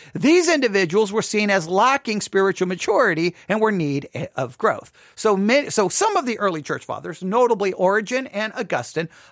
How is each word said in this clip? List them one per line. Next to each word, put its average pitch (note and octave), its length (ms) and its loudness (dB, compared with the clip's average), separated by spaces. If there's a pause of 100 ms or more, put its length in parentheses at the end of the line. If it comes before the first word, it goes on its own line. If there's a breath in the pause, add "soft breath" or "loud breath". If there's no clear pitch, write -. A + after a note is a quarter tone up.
(140 loud breath)
These D#4+ 340 4
individuals G#3 640 2
were G#3+ 100 -2
seen G#3 280 0
as F#3+ 180 2
lacking G#3+ 540 0
spiritual F#3+ 460 0
maturity F3 680 0 (140)
and G#3+ 100 0
were A3 100 2
in G#3 80 0
need C#3+ 320 -2 (260)
of B2+ 220 -6
growth. F3 340 -2 (240 soft breath)
So G#3+ 200 2
many, A3+ 340 2
so G3 200 0
some G#4 260 2
of E4+ 100 0
the A3+ 140 -4
early F3 220 -2
church C#3 240 -8
fathers, D#3 380 -10
notably G#3 500 0
Origen G#3+ 540 0
and G#3+ 260 -8
Augustine, E3 560 -6 (220 loud breath)